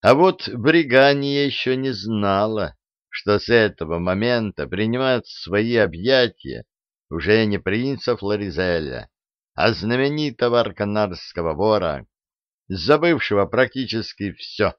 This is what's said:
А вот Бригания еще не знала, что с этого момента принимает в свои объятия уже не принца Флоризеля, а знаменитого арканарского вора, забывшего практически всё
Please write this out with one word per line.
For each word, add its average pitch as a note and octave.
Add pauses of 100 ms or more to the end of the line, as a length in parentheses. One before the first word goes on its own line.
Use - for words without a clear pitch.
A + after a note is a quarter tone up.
А A2
вот F3+
Бригания C#3
еще C3
не C3
знала, G#2 (340)
что -
с -
этого G2+
момента G2
принимает A#2
в -
свои A2
объятия G#2 (440)
уже G2+
не G2+
принца A#2+
Флоризеля, F2 (460)
а G#2
знаменитого B2
арканарского G2+
вора, F2 (600)
забывшего G#2
практически A2
всё -